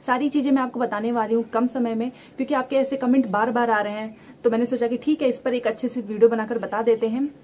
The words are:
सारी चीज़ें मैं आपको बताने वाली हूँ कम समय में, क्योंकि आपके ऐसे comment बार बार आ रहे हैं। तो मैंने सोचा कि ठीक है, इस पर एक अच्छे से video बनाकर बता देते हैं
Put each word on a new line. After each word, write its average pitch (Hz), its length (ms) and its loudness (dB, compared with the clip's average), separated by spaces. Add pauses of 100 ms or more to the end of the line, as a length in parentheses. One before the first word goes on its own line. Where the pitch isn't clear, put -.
सारी 254 220 0
चीज़ें 277 240 0
मैं 262 100 2
आपको 240 180 -4
बताने 233 320 -2
वाली 226 220 0
हूँ 226 100 0
कम 233 220 0
समय 240 280 -2
में, 240 180 -4 (240)
क्योंकि 262 180 -2
आपके 302 220 0
ऐसे 269 200 0
comment 254 300 4
बार 208 240 0
बार 240 200 2
आ 214 100 2
रहे 208 120 -2
हैं। 220 240 -8 (280)
तो 240 60 6
मैंने 226 160 2
सोचा 240 200 0
कि 240 100 -2
ठीक 302 260 0
है, 269 60 4
इस 240 100 -2
पर 254 160 -2
एक 240 120 0
अच्छे 226 220 -2
से 254 120 -4
video 214 280 4
बनाकर 226 300 -2
बता 202 240 -4
देते 226 240 2
हैं 262 380 -2